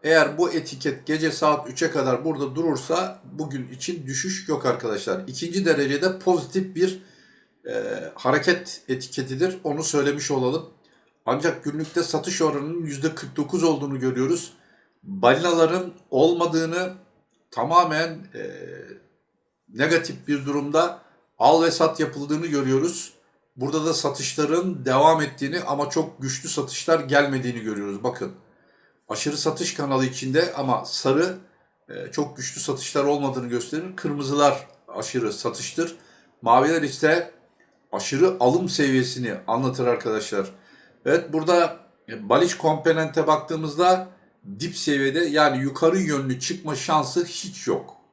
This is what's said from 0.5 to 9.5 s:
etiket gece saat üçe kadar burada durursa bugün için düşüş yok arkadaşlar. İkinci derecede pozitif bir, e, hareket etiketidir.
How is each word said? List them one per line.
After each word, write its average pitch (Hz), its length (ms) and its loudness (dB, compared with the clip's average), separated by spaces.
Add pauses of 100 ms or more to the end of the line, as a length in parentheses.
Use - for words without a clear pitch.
etiket 139 540 -6
gece 156 260 0
saat 147 380 0
üçe 156 200 -2
kadar 131 340 0
burada 139 300 -4
durursa 165 720 -2
bugün 139 440 -8
için 143 380 -8
düşüş 185 420 -6
yok 143 180 -2
arkadaşlar. 104 640 -2
İkinci 170 360 -4
derecede 147 540 0
pozitif 185 560 0
bir, 185 280 0 (640)
e, - 60 -8 (420)
hareket 147 760 0
etiketidir. 131 760 -4